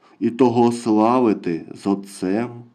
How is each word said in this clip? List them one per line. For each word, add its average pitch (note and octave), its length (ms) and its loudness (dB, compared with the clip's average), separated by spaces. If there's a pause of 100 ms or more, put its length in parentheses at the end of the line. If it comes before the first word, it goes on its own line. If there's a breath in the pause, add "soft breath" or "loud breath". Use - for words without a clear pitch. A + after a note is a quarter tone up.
(200 soft breath)
і A#2 100 -2
того A#2+ 420 4
славити A2 920 0 (180)
з - 40 -4
Отцем G2 600 -4 (260)